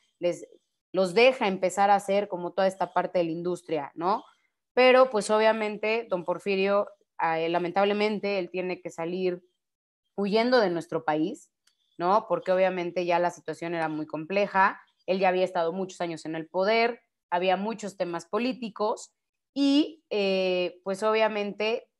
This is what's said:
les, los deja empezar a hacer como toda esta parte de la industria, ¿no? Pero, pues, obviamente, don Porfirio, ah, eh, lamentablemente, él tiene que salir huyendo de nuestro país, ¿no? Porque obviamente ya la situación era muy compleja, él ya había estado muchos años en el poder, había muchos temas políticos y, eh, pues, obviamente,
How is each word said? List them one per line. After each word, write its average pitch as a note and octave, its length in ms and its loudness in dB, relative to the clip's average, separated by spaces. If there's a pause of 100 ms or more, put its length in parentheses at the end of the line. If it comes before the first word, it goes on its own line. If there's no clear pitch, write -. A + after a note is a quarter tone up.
(200)
les, F3 280 -4 (440)
los F3+ 200 0
deja B3 360 4
empezar F#3+ 420 2
a G3+ 60 6
hacer G3+ 320 0
como F3 240 -8
toda F#3+ 160 2
esta F#3 260 -4
parte F3+ 240 0
de F3 60 2
la E3 80 -4
industria, E3+ 600 -6
¿no? F#3+ 300 -2 (480)
Pero, B3+ 380 6
pues, G#3+ 200 -2
obviamente, A3 800 0
don F3+ 160 -4
Porfirio, G3 640 0 (300)
ah, E3 220 -2
eh, E3 80 -2
lamentablemente, G3+ 880 0
él F3 120 -6
tiene F3+ 300 -6
que E3 100 -14
salir F3+ 520 -4 (720)
huyendo A3+ 460 2
de F#3+ 100 2
nuestro E3 340 -4
país, D#3 460 -2 (480)
¿no? F#3+ 300 2
Porque F3 240 -2
obviamente F#3 540 0
ya E3+ 120 2
la F3 120 2
situación E3+ 440 -8
era D#3+ 140 -2
muy D3+ 180 -6
compleja, F#3+ 720 0 (280)
él F#3+ 120 0
ya F#3+ 100 2
había F#3 160 2
estado F3 280 -2
muchos F#3+ 300 -6
años E3 240 -8
en D#3+ 80 -8
el D#3+ 120 -8
poder, A3+ 540 0 (300)
había F3+ 260 2
muchos G3+ 400 -6
temas E3+ 300 -6
políticos A3+ 840 -4 (420)
y, C#4 560 2
eh, F#3 720 0
pues, F#3+ 180 -4
obviamente, G#3+ 840 0 (120)